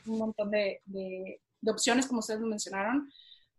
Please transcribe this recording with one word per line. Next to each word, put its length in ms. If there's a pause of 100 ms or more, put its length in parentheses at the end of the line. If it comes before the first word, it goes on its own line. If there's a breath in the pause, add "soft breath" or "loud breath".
un 120
montón 340
de, 340
de, 560 (200)
de 100
opciones, 360
como 120
ustedes 220
lo 60
mencionaron, 600 (500 loud breath)